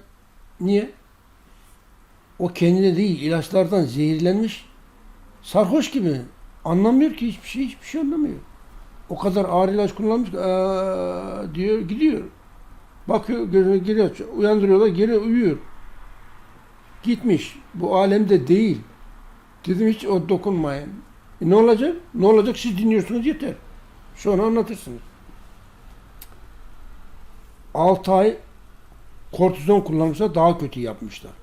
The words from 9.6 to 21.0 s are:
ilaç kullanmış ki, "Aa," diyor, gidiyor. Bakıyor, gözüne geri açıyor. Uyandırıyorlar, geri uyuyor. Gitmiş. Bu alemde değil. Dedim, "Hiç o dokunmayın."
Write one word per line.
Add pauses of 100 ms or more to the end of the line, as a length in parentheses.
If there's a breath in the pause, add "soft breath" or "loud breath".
ilaç
kullanmış
ki,
"Aa,"
diyor,
gidiyor. (880)
Bakıyor,
gözüne
geri
açıyor.
Uyandırıyorlar,
geri
uyuyor. (1500)
Gitmiş. (160)
Bu
alemde
değil. (840)
Dedim,
"Hiç
o
dokunmayın." (500)